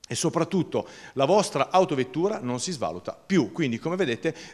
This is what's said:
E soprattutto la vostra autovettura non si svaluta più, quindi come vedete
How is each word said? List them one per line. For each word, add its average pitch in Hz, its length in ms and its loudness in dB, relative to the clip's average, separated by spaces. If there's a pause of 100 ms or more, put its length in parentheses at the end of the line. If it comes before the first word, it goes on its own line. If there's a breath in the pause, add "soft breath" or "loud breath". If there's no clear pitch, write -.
(120)
E 120 40 -2
soprattutto 160 760 0 (240 loud breath)
la 135 100 2
vostra 151 480 2
autovettura 175 720 2
non 123 180 -4
si 185 140 -6
svaluta 90 520 -6
più, 143 280 2
quindi 123 260 -2
come 165 160 -4
vedete 156 400 0 (180 loud breath)